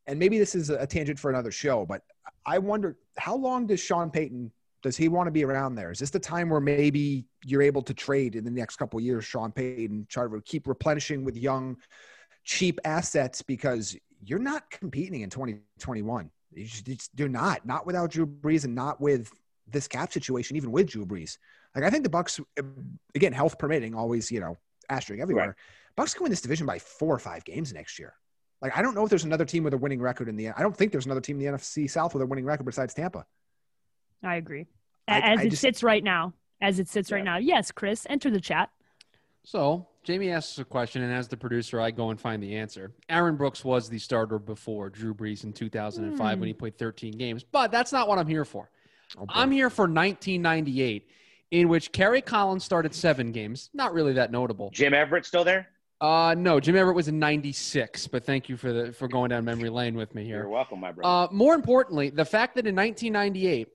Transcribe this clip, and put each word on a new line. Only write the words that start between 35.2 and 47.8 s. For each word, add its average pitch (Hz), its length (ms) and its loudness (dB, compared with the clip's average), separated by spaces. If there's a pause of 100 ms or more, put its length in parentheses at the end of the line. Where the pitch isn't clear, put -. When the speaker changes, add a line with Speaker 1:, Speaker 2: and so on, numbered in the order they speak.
Speaker 3:
As 214 200 4
Speaker 1:
I - 40 2
Speaker 3:
it 220 60 4
Speaker 1:
just 165 120 -2
Speaker 3:
sits 254 200 2
right 220 200 6
now, 180 300 0 (280)
as 196 180 2
it 185 100 -2
sits - 240 -2
right 202 120 0
Speaker 2:
Yeah. 180 80 0
Speaker 3:
now. 170 60 0
Yes, 262 340 2
Chris, - 360 -4
enter 285 220 0
the 202 100 2
chat. 165 300 0 (720)
Speaker 4:
So, 170 420 0 (160)
Jamie 185 280 -2
asks 165 280 -4
a 131 60 -6
question, 127 380 -2
and 123 100 -2
as 123 160 -2
the 123 80 -6
producer, 120 440 -2
I 113 100 2
go 113 200 -2
and 110 100 -6
find 110 220 -4
the 101 140 -6
answer. 104 360 -10 (180)
Aaron 165 260 4
Brooks 139 280 -2
was 127 240 2
the 117 100 -8
starter 110 400 0
before 104 500 -8
Drew 110 260 -6
Brees 107 300 -8
in 107 80 -10
two 110 160 -8
thousand 107 360 -6
and 302 120 -4
five 110 240 0
when 92 60 -2
he 110 80 -4
Speaker 3:
Hmm. - 40 -16
Speaker 4:
played 110 200 -10
thirteen 113 380 -8
games, 120 280 -6
but 254 260 2
that's 233 220 0